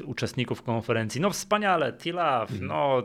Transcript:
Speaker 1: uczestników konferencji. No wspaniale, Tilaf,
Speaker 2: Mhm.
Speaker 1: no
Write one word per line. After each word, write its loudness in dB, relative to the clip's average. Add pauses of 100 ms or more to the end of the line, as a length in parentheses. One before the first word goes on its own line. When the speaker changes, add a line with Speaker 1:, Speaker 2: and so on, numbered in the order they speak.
Speaker 1:
uczestników -4
konferencji. 0
No 4
wspaniale, 2
Tilaf, 0
Speaker 2:
Mhm. -6
Speaker 1:
no 2